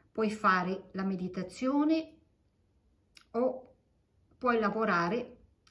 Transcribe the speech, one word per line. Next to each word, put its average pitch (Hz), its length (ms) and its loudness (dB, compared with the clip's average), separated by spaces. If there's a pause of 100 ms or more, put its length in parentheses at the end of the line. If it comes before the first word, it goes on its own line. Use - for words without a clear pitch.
(120)
Puoi 214 180 -2
fare 185 600 0
la 190 120 -4
meditazione 254 1120 -2 (1120)
o 254 420 -2 (600)
puoi 240 220 2
lavorare 208 800 0 (340)